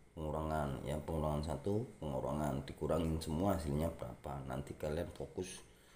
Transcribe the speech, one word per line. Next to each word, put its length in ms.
pengurangan, 720
ya, 160
pengurangan 400
satu, 400
pengurangan, 640
dikurangin 560
semua, 400
hasilnya 400
berapa. 480
Nanti 240
kalian 400
fokus 480